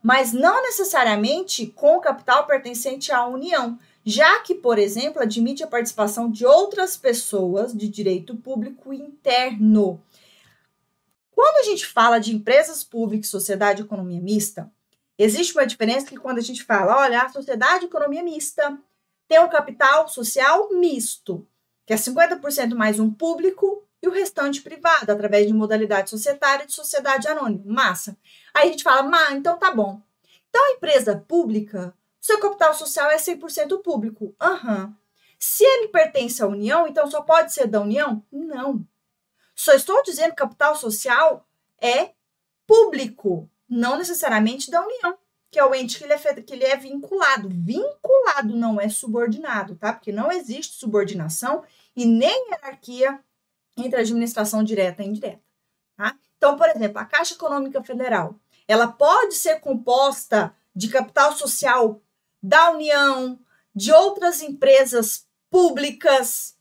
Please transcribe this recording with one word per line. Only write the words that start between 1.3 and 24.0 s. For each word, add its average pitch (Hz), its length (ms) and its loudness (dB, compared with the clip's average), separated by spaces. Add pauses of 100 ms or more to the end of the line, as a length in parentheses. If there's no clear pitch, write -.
com 311 320 4
capital 294 440 0
pertencente 269 680 -4
à 247 120 2
União, 254 540 -4 (260)
já 311 360 4
que, - 120 -6
por 233 280 0
exemplo, 240 420 -2
admite 233 400 -2
a - 60 -10
participação 233 600 -2
de 220 160 -6
outras 370 520 4
pessoas 214 760 -2
de 214 140 -6
direito 196 480 -4
público 262 580 -10
interno. 214 1080 0 (1300)
Quando 605 280 4
a 523 40 4
gente 415 240 -2
fala 233 320 4
de 220 160 -2
empresas 277 480 2
públicas, 214 460 -6
sociedade 196 520 -2
e 208 40 -8
economia 180 360 -8
mista, 208 480 -4 (480)
existe 233 400 0
uma 285 80 4
diferença 240 420 -2
que - 100 -20
quando 254 220 -8
a 240 40 -4
gente 240 220 -10
fala, 202 340 2
olha, 247 240 2
a 262 60 -2
sociedade 277 560 -2
e - 20 -10
economia 294 380 -4
mista 302 520 -6 (520)
tem 320 100 6
um 339 100 6
capital 294 600 2
social 277 640 0
misto, 285 720 -4 (400)
que 214 60 -2
é 220 40 0
cinquenta 302 400 0
por 285 140 -8
cento 247 240 -2
mais 214 240 0
um 220 100 2
público 370 760 -2 (180)